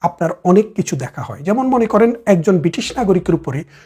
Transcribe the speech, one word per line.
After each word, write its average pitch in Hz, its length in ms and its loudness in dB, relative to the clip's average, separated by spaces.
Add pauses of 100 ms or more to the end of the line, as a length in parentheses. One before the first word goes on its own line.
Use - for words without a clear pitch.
আপনার 165 280 -2 (140)
অনেক 202 320 4
কিছু 180 200 -4
দেখা 131 260 -10
হয়। 120 200 -12
যেমন 226 260 0
মনে 247 180 2
করেন, 226 280 2 (120)
একজন 185 340 2
ব্রিটিশ 170 380 -4
নাগরিকের 185 380 0
উপরে 143 280 -6 (220)